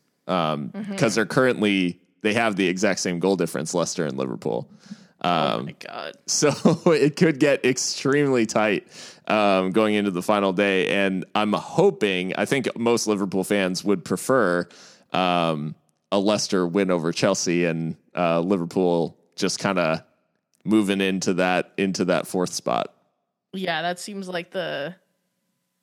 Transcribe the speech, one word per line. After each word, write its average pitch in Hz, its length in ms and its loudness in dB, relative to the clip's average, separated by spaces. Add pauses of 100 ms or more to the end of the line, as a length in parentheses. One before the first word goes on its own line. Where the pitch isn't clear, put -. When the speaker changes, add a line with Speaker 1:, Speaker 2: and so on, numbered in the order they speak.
(280)
Speaker 1:
um, 78 480 -2
Speaker 2:
Mm-hmm. 202 220 -10
Speaker 1:
'cause 110 180 0
they're 110 100 2
currently, 101 760 0 (200)
they 104 120 0
have 110 240 0
the 95 100 2
exact 92 320 0
same 87 200 -2
goal 92 180 2
difference, 82 360 -4
Leicester 87 320 -2
and 67 120 -6
Liverpool. 62 520 -6 (560)
Speaker 2:
Oh 87 40 2
Speaker 1:
Um, 71 380 0
Speaker 2:
my - 120 -14
God. - 380 -14 (100)
Speaker 1:
so - 240 2
<laughs> - 400 2
it 147 240 4
could 160 240 2
get 143 240 2
extremely 131 840 0
tight, 107 400 0 (420)
um, 95 440 2
going 107 240 4
into 104 160 2
the 87 100 -2
final 101 300 2
day. 95 380 2
And 95 340 0 (100)
I'm 107 200 0
hoping, 95 840 0
I - 80 -2
think 127 240 -2 (100)
most 117 300 2
Liverpool 98 380 0
fans 92 400 0
would 98 180 0
prefer, 92 640 0 (460)
um, 82 600 0 (360)
a 98 80 2
Leicester 98 480 0
win 92 240 0
over 85 220 0
Chelsea 92 500 0
and, 82 320 -2 (200)
uh, 85 260 0
Liverpool 87 760 0 (200)
just 92 220 -4
kinda 87 460 0 (600)
moving 101 340 2
into 95 360 0
that, 90 420 0
into 95 280 0
that 87 220 0
fourth 90 260 -2
spot. - 400 -4 (600)
Speaker 2:
Yeah, 175 280 -4
that 175 180 -4
seems 196 280 -12
like 175 240 -8
the, 156 440 -6 (880)